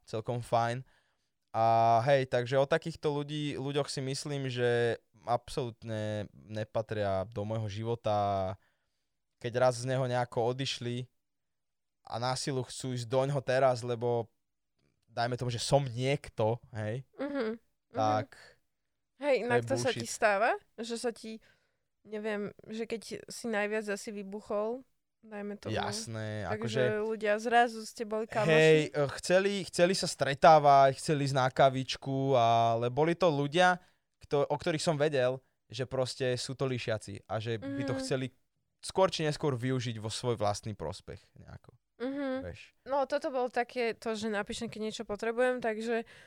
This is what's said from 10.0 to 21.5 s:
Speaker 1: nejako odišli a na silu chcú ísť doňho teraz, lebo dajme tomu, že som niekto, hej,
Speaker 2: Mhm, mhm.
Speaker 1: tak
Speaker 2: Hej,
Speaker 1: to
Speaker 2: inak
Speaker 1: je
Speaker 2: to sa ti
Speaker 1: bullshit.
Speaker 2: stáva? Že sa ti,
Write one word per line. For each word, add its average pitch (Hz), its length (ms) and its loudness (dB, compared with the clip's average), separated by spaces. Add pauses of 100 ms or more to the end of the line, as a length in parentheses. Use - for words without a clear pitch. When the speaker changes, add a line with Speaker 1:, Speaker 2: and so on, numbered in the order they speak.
Speaker 1:
nejako 123 480 0
odišli 123 480 -6 (1040)
a - 100 -6
na 127 160 -2
silu 131 320 -4
chcú - 300 -8
ísť 120 120 -8
doňho 135 360 0
teraz, 127 400 2
lebo 120 420 -2 (840)
dajme 120 300 -2
tomu, 123 140 -4
že 117 100 -6
som 139 220 4
niekto, 123 760 -2 (160)
hej, 110 300 -6 (160)
Speaker 2:
Mhm, 262 380 -6 (340)
mhm. 107 320 0
Speaker 1:
tak - 120 -18 (840)
Speaker 2:
Hej, 277 140 2 (100)
Speaker 1:
to 247 40 -2
Speaker 2:
inak 240 120 2
Speaker 1:
je - 60 -
Speaker 2:
to 269 100 0
sa 247 160 0
ti - 80 -4
Speaker 1:
bullshit. 233 80 -8
Speaker 2:
stáva? 214 400 2 (280)
Že 233 200 -8
sa 240 160 -4
ti, 220 240 -14 (680)